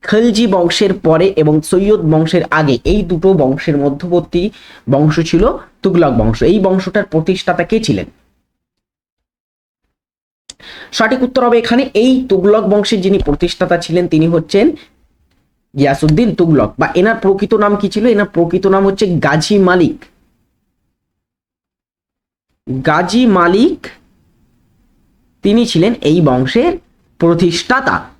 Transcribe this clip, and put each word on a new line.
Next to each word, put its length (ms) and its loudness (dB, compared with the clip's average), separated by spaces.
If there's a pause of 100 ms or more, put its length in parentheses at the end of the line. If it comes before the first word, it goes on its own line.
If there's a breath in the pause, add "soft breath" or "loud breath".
(100)
খলজি 360 2
বংশের 460 0
পরে 440 0
এবং 240 2
সৈয়দ 400 0
বংশের 500 0
আগে 340 0
এই 180 0
দুটো 320 0
বংশের 420 0
মধ্যবর্তী 760 -2 (400 loud breath)
বংশ 300 2
ছিল 380 0 (240 loud breath)
তুগলক 300 2
বংশ। 300 0
এই 160 2
বংশটার 460 -2
প্রতিষ্ঠাতা 600 -4
কে 160 -2
ছিলেন? 260 -4 (2750 loud breath)
সঠিক 300 -2
উত্তর 240 0
হবে 120 2
এখানে, 360 -2
এই 340 2
তুগলক 360 2
বংশের 360 0
যিনি 180 0
প্রতিষ্ঠাতা 600 -2
ছিলেন 300 -2
তিনি 180 2
হচ্ছেন 440 0 (1080 loud breath)
গিয়াসউদ্দিন 560 0
তুগলক। 440 0
বা 160 -2
এনার 220 2
প্রকৃত 380 -2
নাম 220 2
কি 120 -4
ছিল? 180 -2
এনার 200 2
প্রকৃত 400 -4
নাম 200 2
হচ্ছে 200 -2
গাজী 520 0
মালিক। 460 2 (2750)
গাজী 400 0
মালিক 600 2 (1600)
তিনি 240 2
ছিলেন 340 0
এই 200 0
বংশের 580 0 (400)
প্রতিষ্ঠাতা। 1000 -2